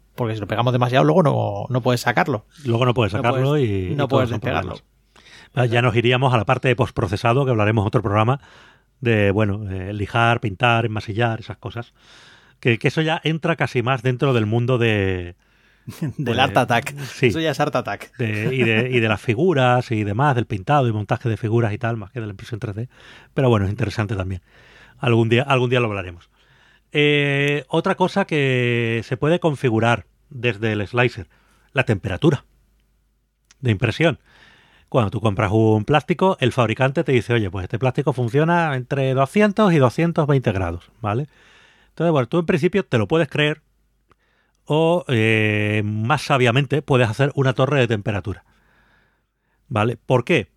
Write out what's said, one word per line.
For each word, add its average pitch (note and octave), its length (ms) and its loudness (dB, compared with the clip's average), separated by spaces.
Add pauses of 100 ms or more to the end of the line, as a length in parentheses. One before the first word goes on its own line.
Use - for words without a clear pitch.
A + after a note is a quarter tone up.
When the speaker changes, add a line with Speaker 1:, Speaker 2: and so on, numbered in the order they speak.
(160)
Speaker 1:
porque A2 200 -4
si A2 40 -10
lo G2+ 80 -8
pegamos A#2 260 0
demasiado, B2 300 2
luego D#3 180 4
no, G#2+ 480 0
no B2 120 -2
puedes B2 200 0
sacarlo. B2 440 -2 (180)
Speaker 2:
Luego A#2+ 220 0
no B2 80 2
puedes G#2 200 0
Speaker 1:
No G#2 60 -2
Speaker 2:
sacarlo C3 300 0
Speaker 1:
puedes, C#3+ 200 0
Speaker 2:
y, F#2+ 180 -2
y F#2 80 -4
Speaker 1:
no C#3+ 120 -2
Speaker 2:
todos - 20 -6
Speaker 1:
puedes B2+ 200 2
Speaker 2:
son A2 100 -4
Speaker 1:
despegarlo. B2+ 360 -4
Speaker 2:
problemas. - 140 -20 (640)
Ah, B2 120 0
ya A#2+ 160 2
nos A#2+ 140 2
iríamos B2 380 2
a B2 40 2
la G#2 80 0
parte A2 220 0
de B2 80 2
postprocesado, A#2 720 0
que C3 60 0
hablaremos A2 320 2
en G2+ 40 0
otro A#2 140 0
programa, A2 380 2 (600)
de, G#2+ 300 2
bueno, G2+ 380 -2
eh, F#2+ 240 -8
lijar, A#2 480 0
pintar, A#2 440 0
enmasillar, A2 540 -4
esas - 180 -16
cosas. - 360 -14 (640)
Que, A#2 200 0
que - 80 -2
eso D3+ 140 -2
ya D#3 220 -2
entra D#3+ 320 -2
casi C3 280 -2
más B2+ 180 -2
dentro C3 320 0
del A2+ 120 2
mundo A#2+ 320 0
de F#2+ 580 0 (500)
Speaker 1:
<laughs> - 160 -14
Del C#3+ 120 -6 (120)
Speaker 2:
pues, A#2 140 0
Speaker 1:
Art C3 180 2
Attack. A#2+ 420 0
Speaker 2:
sí. C3+ 280 -2
Speaker 1:
Eso A#2 120 0
ya D#3+ 120 -2
es C#3 80 -6
Art D3 160 0
Attack. G#2 420 -6
Speaker 2:
De, A2 380 -4
y B2+ 80 2
de, A2+ 280 2
y B2+ 80 2
de A2 80 2
las G#2+ 140 0
figuras B2+ 720 2
y G#2+ 120 0
demás, A#2+ 320 0
del A#2 100 -2
pintado B2 420 0
y A#2 40 0
montaje G#2+ 380 -4
de G#2+ 80 -2
figuras A2+ 360 0
y G#2 40 -8
tal, A#2 200 -4
más G2 140 -14
que B2+ 80 -12
de A2 60 -8
la G#2 60 -10
impresión G2+ 280 -12
tres G2+ 160 -8
D. A#2 140 -8 (440)
Pero C3+ 160 2
bueno, G#2+ 160 4
es F#2+ 60 -2
interesante G#2+ 440 -4
también. F#2 260 -6 (560)
Algún A#2 320 2
día, A#2 140 2
algún C3 260 0
día B2 100 2
lo A#2+ 80 0
hablaremos. F#2 420 -10 (640)
Eh, C#3+ 760 0
otra E3 280 -2
cosa F#3 300 0
que A#2+ 800 0
se - 140 -6
puede D#3+ 220 0
configurar A#2 640 0 (240)
desde A2+ 420 -4
el G#2 160 -4
slicer, B2 400 -2 (460)
la A2 100 0
temperatura A2 640 0 (1120)
de B2 120 0
impresión. A2 480 0 (680)
Cuando G#2+ 240 0
tú G#2+ 80 -4
compras G#2 320 0
un A2 320 4
plástico, E3+ 560 0
el A#2+ 140 2
fabricante C3+ 500 0
te - 80 -2
dice, A#2+ 220 2
"Oye, G#2+ 180 0
pues F#2+ 120 -6
este F2+ 160 -6
plástico C3+ 340 -2
funciona D3 640 0
entre C3 380 -2
doscientos G3+ 600 2
y E3 40 4
doscientos D#3+ 480 2
veinte C3+ 260 2
grados", F2 380 -4 (120)
¿vale? A2+ 260 -2 (640)
Entonces, E3+ 220 -2
bueno, C3+ 160 0
tú E3 120 0
en E3+ 60 -2
principio F3+ 400 0
te - 120 0
lo G#2 100 2
puedes D#3+ 200 2
creer D3+ 340 -2 (1040)
o, E3 420 2
eh, G#2+ 800 2
más A2 380 -2
sabiamente, C3+ 580 2
puedes B2+ 280 2
hacer C3+ 260 0
una C3 180 0
torre C3+ 260 0
de A#2+ 80 2
temperatura. G2+ 560 -4 (1200)
¿Vale? A2+ 300 -2
¿Por B2+ 260 0
qué? C#3+ 340 0